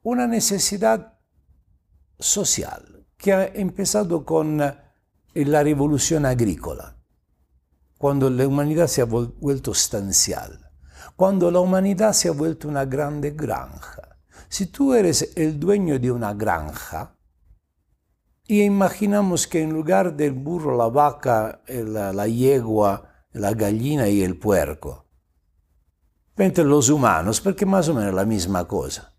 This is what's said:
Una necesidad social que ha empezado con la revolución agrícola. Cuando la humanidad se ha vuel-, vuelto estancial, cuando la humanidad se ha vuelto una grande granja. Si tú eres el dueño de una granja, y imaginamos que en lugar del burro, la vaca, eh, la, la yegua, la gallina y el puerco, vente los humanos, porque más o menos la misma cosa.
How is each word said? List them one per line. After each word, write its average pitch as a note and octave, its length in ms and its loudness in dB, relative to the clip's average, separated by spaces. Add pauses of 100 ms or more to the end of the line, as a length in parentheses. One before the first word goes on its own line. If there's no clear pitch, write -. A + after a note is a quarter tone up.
Una B3 260 -2
necesidad G#3+ 920 -2 (960)
social - 880 -4 (120)
que G3 160 2
ha F#3+ 140 2
empezado F#3 760 -2
con D#3 320 0
la - 1040 -2
revolución D3 640 2
agrícola. A2+ 720 -2 (1040)
Cuando C#3 300 2
la B2+ 160 2
humanidad D3 400 0
se - 140 0
ha A#2+ 40 4
vuel-, A#2 340 -2
vuelto C3+ 340 -4
estancial, - 1000 -4 (440)
cuando F#3 360 2
la F3 80 4
humanidad F#3 540 2
se F3 160 0
ha - 20 0
vuelto D#3 360 -4
una C#3+ 160 -4
grande D3 460 -4
granja. G2+ 880 -10 (320)
Si - 160 -4
tú C4+ 300 0
eres F3 400 2
el D#3 240 -2
dueño E3+ 400 0
de B2+ 120 0
una A#2 220 -4
granja, E2 840 -6 (1300)
y G#3 160 4
imaginamos G3+ 840 2
que E3+ 160 -2
en D#3 100 -2
lugar E3 440 0
del C#3+ 180 0
burro, D3 420 -4
la A#2 140 2
vaca, B2 800 0
eh, B2 160 -8
la, G#2+ 280 -4
la G2+ 160 -2
yegua, A2+ 1040 0
la G2+ 200 -2
gallina A2+ 560 0
y G2+ 140 4
el F2+ 160 -2
puerco, D2+ 680 -2 (1300)
vente F#3 280 2
los C#3+ 260 6
humanos, G#2+ 500 2
porque G3 280 -2
más F#3+ 200 2
o E3 60 0
menos G2+ 220 -2
la F#2+ 100 0
misma F#2+ 420 -2
cosa. C#2+ 520 -8